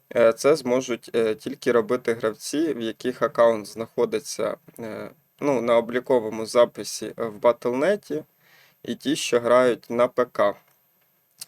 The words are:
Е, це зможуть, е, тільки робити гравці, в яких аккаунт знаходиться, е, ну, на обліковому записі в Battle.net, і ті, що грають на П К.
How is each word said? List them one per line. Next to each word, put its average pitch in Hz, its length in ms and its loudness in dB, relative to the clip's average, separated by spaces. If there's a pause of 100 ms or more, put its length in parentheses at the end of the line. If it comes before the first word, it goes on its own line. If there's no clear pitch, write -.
(160)
Е, 113 160 6
це 143 240 2
зможуть, 123 580 -4
е, 113 200 0
тільки - 380 -4
робити 117 420 0
гравці, 117 580 -4
в 117 80 -6
яких 113 420 -6
аккаунт 117 440 2
знаходиться, 110 880 -4 (220)
е, 107 320 -12 (300)
ну, 135 200 0
на 117 160 2
обліковому 113 680 0
записі 113 720 0
в 110 220 -8
Battle.net, 143 840 0 (600)
і 120 120 -8
ті, 139 220 -4
що - 240 0
грають 120 500 2
на 120 180 0
П 127 160 -2
К. 101 300 -2 (920)